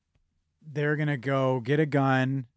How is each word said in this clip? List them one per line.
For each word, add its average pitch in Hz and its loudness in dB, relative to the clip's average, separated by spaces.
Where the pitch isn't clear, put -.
they're 147 -2
gonna 147 -2
go 131 0
get 135 0
a 160 2
gun. 135 2